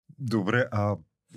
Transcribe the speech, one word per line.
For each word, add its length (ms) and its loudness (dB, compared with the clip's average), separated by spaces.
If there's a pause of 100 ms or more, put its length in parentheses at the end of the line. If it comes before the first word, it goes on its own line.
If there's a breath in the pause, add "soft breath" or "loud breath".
(180)
Добре, 540 0
а 240 0 (400)